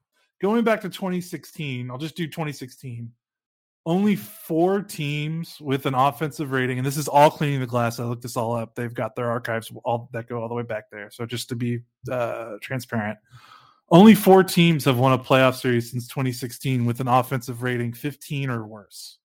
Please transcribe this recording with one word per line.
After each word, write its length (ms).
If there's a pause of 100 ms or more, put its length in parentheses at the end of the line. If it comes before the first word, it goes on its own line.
(400)
going, 160
going 80
back 160
to 100
twenty 300
sixteen, 680
I'll 100
just 180
do 100
twenty 260
sixteen. 600 (760)
Only 300
four 680
teams 800
with 240
an 80
offensive 560
rating, 280
and 80
this 120
is 100
all 220
Cleaning 300
the 60
Glass. 320
I 60
looked 160
this 160
all 180
up. 200
They've 180
got 240
their 140
archives 420 (100)
all 300
that 160
go 140
all 60
the 60
way 100
back 260
there. 200
So 140
just 260
to 60
be, 240 (300)
uh, 500
transparent, 580 (680)
only 260
four 300
teams 400
have 140
won 160
a 40
playoff 360
series 360
since 160
twenty 260
sixteen 520
with 160
an 80
offensive 540
rating 320
fifteen 560
or 160
worse. 580